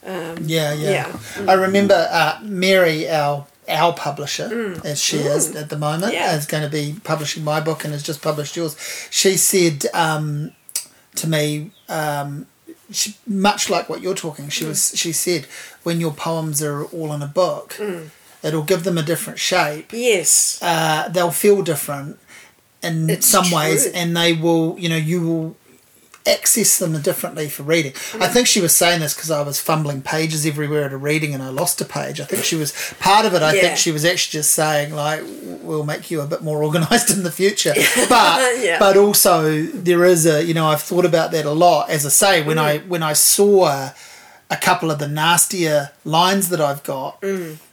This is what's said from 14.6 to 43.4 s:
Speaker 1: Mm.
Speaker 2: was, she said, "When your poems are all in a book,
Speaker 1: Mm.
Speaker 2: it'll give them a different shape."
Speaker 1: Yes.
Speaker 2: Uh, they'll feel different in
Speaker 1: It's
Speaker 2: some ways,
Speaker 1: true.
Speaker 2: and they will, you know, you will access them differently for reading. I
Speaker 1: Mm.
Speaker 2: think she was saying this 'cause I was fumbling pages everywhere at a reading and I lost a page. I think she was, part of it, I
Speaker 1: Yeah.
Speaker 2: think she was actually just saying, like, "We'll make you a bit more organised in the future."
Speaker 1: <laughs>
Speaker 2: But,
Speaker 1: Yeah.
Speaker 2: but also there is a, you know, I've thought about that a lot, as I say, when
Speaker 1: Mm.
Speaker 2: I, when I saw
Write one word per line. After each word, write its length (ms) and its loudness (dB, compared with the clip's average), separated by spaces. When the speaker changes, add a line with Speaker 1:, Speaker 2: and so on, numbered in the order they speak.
Speaker 1:
Mm. 40 -6
Speaker 2:
was, 280 -2
she 160 -4
said, 340 -4
"When 160 -2
your 120 -2
poems 500 -4
are 220 -4
all 300 -8
in 80 -6
a 60 -8
book, 500 -2
Speaker 1:
Mm. 320 -8
Speaker 2:
it'll 220 -2
give 200 0
them 140 0
a 40 -2
different 360 -6
shape." 540 -2
Speaker 1:
Yes. 680 0
Speaker 2:
Uh, 480 0
they'll 220 0
feel 320 4
different 560 -6
in 260 -2
Speaker 1:
It's 200 0
Speaker 2:
some 220 4
ways, 340 2
Speaker 1:
true. 100 0
Speaker 2:
and 220 -2
they 180 4
will, 440 2
you 120 -4
know, 60 0
you 260 0
will 340 -4
access 520 2
them 240 -2
differently 480 -4
for 140 -12
reading. 280 0
I 100 0
Speaker 1:
Mm. 40 -2
Speaker 2:
think 140 4
she 160 2
was 120 2
saying 260 4
this 120 -2
'cause 180 -8
I 120 0
was 180 -4
fumbling 400 -2
pages 460 -2
everywhere 380 -2
at 80 -6
a 40 -10
reading 380 -2
and 80 -6
I 80 -10
lost 320 -4
a 20 -2
page. 340 -8
I 60 -8
think 200 -2
she 120 -2
was, 160 -4
part 280 4
of 80 2
it, 80 4
I 100 4
Speaker 1:
Yeah. 80 4
Speaker 2:
think 160 2
she 160 0
was 140 0
actually 340 0
just 140 2
saying, 400 0
like, 260 -4
"We'll 220 -4
make 260 -8
you 120 -2
a 40 -6
bit 160 -6
more 220 -2
organised 460 2
in 140 0
the 60 -2
future." 440 0
Speaker 1:
<laughs> 340 2
Speaker 2:
But, 540 4
Speaker 1:
Yeah. 160 2
Speaker 2:
but 180 6
also 800 4
there 320 2
is 180 6
a, 180 4
you 120 0
know, 120 2
I've 160 2
thought 220 0
about 280 2
that 120 0
a 80 -2
lot, 380 4
as 160 0
I 20 -2
say, 340 4
when 140 0
Speaker 1:
Mm. 60 2
Speaker 2:
I, 140 2
when 140 -2
I 100 0
saw 800 4